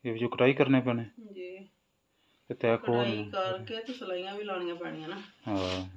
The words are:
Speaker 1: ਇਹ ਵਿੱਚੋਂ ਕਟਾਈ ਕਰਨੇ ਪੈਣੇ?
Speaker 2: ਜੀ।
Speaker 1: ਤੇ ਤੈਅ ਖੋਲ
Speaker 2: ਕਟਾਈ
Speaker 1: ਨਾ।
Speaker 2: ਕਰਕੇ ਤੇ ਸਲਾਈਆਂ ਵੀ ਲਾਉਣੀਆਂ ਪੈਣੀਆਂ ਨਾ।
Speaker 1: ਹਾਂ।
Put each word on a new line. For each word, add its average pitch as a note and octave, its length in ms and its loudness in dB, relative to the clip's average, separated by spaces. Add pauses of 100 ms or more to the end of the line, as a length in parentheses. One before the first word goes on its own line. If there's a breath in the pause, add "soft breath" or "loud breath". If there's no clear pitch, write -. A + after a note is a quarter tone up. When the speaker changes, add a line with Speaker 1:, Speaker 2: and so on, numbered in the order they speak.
Speaker 1:
ਇਹ A#2+ 60 0
ਵਿੱਚੋਂ A2+ 180 0
ਕਟਾਈ C#3 240 6
ਕਰਨੇ C3+ 280 6
ਪੈਣੇ? A#2+ 240 0 (280)
Speaker 2:
ਜੀ। F#3 240 -12 (920)
Speaker 1:
ਤੇ A#2+ 40 -4
ਤੈਅ A#2 240 4
ਖੋਲ A#2+ 260 2
Speaker 2:
ਕਟਾਈ G#2+ 200 0
Speaker 1:
ਨਾ। G2+ 60 -8
Speaker 2:
ਕਰਕੇ F#3+ 500 -4
ਤੇ A#3+ 140 -10
ਸਲਾਈਆਂ F#3 420 -6
ਵੀ G#3 80 -8
ਲਾਉਣੀਆਂ F3+ 320 -4
ਪੈਣੀਆਂ D#3 340 -8
ਨਾ। G3+ 120 -10 (260)
Speaker 1:
ਹਾਂ। F#2 500 -2